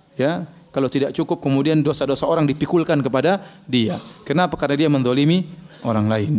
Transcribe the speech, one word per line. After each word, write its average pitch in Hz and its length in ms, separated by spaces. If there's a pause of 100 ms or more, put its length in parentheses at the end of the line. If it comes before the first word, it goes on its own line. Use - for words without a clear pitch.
(200)
ya. 165 240 (280)
Kalau 135 160
tidak 139 240
cukup, 165 320
kemudian 147 400
dosa-dosa 139 400
orang 160 240
dipikulkan 151 560
kepada 139 400 (240)
dia. 120 280 (280)
Kenapa? 165 320
Karena 143 200
dia 156 120
mendolimi 143 560 (400)
orang 107 240
lain, 110 300